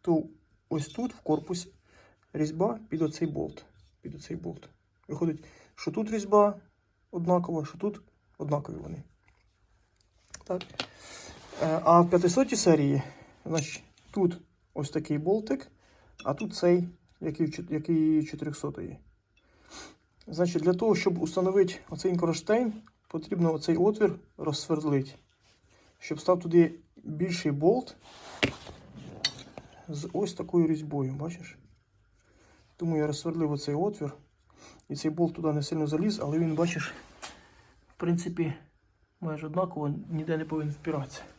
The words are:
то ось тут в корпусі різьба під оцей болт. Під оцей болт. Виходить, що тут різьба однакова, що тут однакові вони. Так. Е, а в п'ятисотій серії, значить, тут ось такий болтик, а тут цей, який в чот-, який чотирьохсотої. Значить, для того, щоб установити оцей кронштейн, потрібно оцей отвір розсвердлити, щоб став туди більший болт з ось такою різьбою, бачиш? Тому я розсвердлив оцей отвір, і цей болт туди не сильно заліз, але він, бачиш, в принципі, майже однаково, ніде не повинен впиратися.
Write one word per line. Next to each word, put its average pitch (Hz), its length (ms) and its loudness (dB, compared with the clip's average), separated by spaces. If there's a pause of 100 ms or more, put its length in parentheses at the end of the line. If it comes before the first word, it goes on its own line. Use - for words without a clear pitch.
то 160 220 2 (460)
ось 147 180 -2
тут - 260 -6
в - 60 -20
корпусі 156 520 -2 (600)
різьба 160 460 -2 (100)
під 165 120 -2
оцей 156 260 -2
болт. 151 380 -8 (360)
Під 69 140 -14
оцей - 220 -12
болт. 82 320 -12 (380)
Виходить, 151 360 -4 (320)
що - 160 -8
тут 214 200 -4
різьба 208 480 4 (520)
однакова, 175 540 2
що - 120 -14
тут 208 240 -4 (360)
однакові 143 380 -2
вони. 156 280 -10 (1400)
Так. 185 180 -4 (1000)
Е, 160 200 0
а 170 180 10
в 175 80 6
п'ятисотій 180 460 4
серії, 143 460 6 (440)
значить, 160 380 -4 (280)
тут 180 260 2 (360)
ось 143 160 -4
такий 151 280 -2
болтик, 214 540 -2 (520)
а 143 100 -2
тут - 220 -6
цей, 175 320 4 (340)
який 160 240 -2
в 147 40 -2
чот-, - 240 -8
який 156 520 2
чотирьохсотої. 147 720 -8 (1300)
Значить, 170 360 0
для 180 100 4
того, 214 220 4
щоб 175 260 0
установити 185 580 2 (100)
оцей 175 280 -2
кронштейн, 208 560 0 (340)
потрібно 170 460 0
оцей 160 240 0
отвір 208 420 2 (180)
розсвердлити, 151 760 0 (880)
щоб 151 200 -8
став 180 200 4
туди 170 360 6 (200)
більший 160 560 -2
болт 185 460 2 (1900)
з 156 260 -8
ось 208 200 -2
такою 170 340 2
різьбою, 151 460 -2
бачиш? 165 440 -10 (1200)
Тому 165 200 0
я 151 100 2
розсвердлив 160 440 -2
оцей 143 240 -2
отвір, 175 380 -2 (760)
і - 60 -6
цей 156 160 -2
болт 170 240 0
туди 160 180 -2
не 147 100 0
сильно 156 240 -2
заліз, 170 320 0
але 151 200 -2
він, 160 160 0
бачиш, 170 380 -2 (960)
в - 100 -20
принципі, 170 560 -2 (680)
майже 156 240 -6
однаково, 156 440 -2 (200)
ніде 160 280 -2
не 160 80 -4
повинен 156 280 -4
впиратися. 143 480 -6 (180)